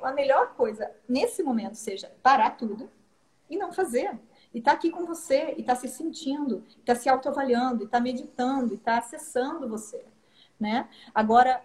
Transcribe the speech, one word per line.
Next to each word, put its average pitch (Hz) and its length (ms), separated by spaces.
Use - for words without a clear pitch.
a 262 100
melhor 277 420
coisa 220 360
nesse 320 340
momento 214 340
seja - 340
parar 254 340
tudo 220 340
e 320 80
não 392 160
fazer. 302 460
E 233 60
tá 277 100
aqui 330 180
com 339 160
você, 320 540
e 226 60
tá 247 100
se 247 140
sentindo, 285 760
e - 40
tá 240 120
se 240 140
autoavaliando, 254 720
e 233 60
tá 240 100
meditando, 247 720
e 196 60
tá 233 200
acessando 269 680
você, - 360
né? 220 300
Agora, 247 520